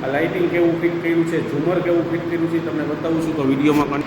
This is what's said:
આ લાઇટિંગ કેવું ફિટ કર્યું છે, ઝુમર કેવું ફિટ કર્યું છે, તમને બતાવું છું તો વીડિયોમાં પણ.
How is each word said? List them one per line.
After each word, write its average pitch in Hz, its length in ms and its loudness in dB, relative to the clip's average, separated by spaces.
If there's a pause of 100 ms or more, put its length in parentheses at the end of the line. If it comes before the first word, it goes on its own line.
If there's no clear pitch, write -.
આ 135 100 -2
લાઇટિંગ 170 380 0
કેવું 170 300 4
ફિટ 170 200 0
કર્યું 165 300 2
છે, 165 60 0 (120)
ઝુમર 160 300 0
કેવું 170 320 2
ફિટ 170 160 -4
કર્યું 165 240 -2
છે, 165 140 0
તમને 151 180 -2
બતાવું 160 400 -2
છું 156 120 -2
તો 151 80 -2
વીડિયોમાં 143 460 2
પણ. 143 180 -2